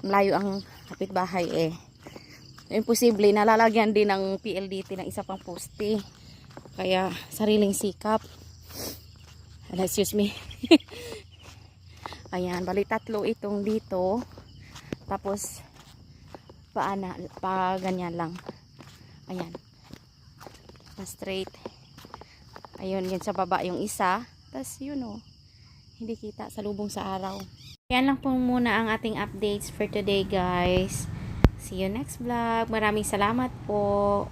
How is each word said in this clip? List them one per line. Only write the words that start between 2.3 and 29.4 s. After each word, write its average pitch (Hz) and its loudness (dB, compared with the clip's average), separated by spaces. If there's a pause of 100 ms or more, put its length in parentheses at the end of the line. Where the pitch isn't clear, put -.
Imposible, 214 6
nalalagyan 220 6
din 208 6
ng 190 0
P 190 -6
L 190 -4
D 190 -4
T 196 -8
ng 185 -8
isa - -8
pang 190 -8
poste. 208 -4 (760)
Kaya, 185 2 (240)
sariling 208 4
sikap. 214 0 (1500)
Ala, 185 0
excuse 190 0
me. 208 2 (320)
<laughs> 339 12 (1600)
Ayan, 180 -2
bali, 190 2
tatlo 220 -2
itong 208 -2
dito. 202 0 (880)
Tapos, 202 -6 (1120)
paana, 190 -2 (240)
pa 185 0
ganyan 180 -4
lang. 170 -4 (960)
Ayan. 175 -8 (1400)
Pa 190 -10
straight. 190 -6 (1400)
Ayun, 190 -2
yun 185 -4
sa 208 -4
baba 185 0
yung 180 -2
isa. 208 0 (240)
Tas 269 -10
yun, 285 -6
oh. 214 -12 (720)
Hindi 226 -8
kita, 214 -12
salubong 208 -6
sa 190 -4
araw. 190 -6 (480)
Yan 262 4
lang 262 0
po 262 0
muna 247 4
ang 220 0
ating 220 -2
updates 202 -2